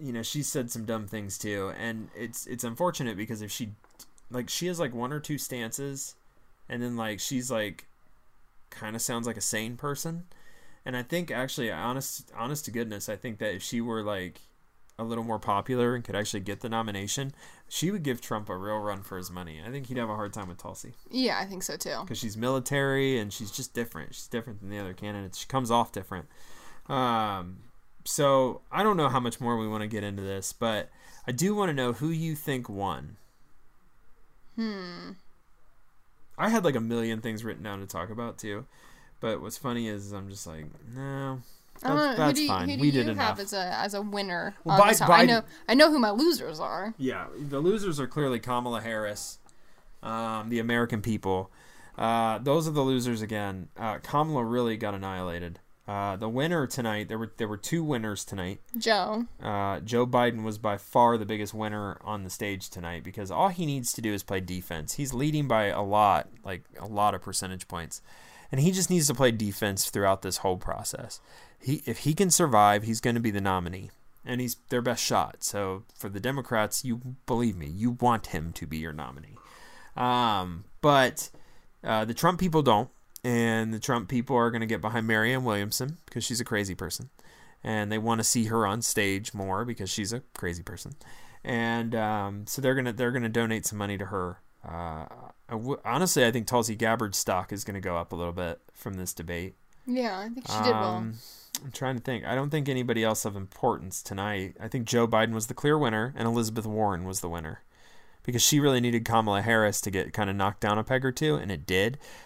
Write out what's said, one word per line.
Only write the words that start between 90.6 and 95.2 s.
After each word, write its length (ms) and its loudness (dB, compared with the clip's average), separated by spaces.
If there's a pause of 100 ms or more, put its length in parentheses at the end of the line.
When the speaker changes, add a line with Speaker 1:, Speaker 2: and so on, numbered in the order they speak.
Speaker 1:
person. 320 -10 (500)
And, 520 0
um, 500 -2
so 160 -6
they're 140 4
gonna, 160 0
they're 180 0
gonna 180 0
donate 380 0
some 100 -6
money 220 -2
to 80 -4
her. 320 -4 (260)
Uh, 420 -8 (420)